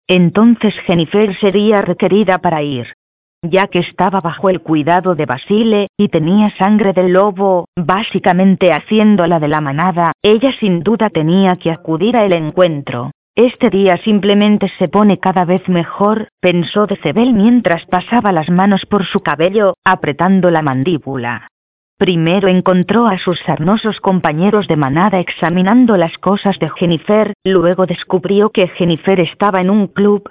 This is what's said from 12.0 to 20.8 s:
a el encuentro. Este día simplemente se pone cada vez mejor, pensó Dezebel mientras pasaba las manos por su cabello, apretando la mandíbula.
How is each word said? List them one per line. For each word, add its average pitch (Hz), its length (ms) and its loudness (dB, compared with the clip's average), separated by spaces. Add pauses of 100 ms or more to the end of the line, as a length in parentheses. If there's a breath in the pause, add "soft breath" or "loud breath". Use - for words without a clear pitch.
a 214 80 2
el 185 80 0
encuentro. 151 800 -2 (240)
Este 240 340 0
día 190 280 2
simplemente 202 800 2
se 185 120 -2
pone 202 300 2
cada 185 260 0
vez 180 240 -2
mejor, 196 580 -2 (140)
pensó 180 440 0
Dezebel 202 480 -2
mientras 208 520 2
pasaba 208 460 0
las 160 180 -2
manos 190 360 2
por 196 200 -2
su - 160 -4
cabello, 180 540 0 (100)
apretando 180 640 0
la 160 100 2
mandíbula. 131 840 -4 (500)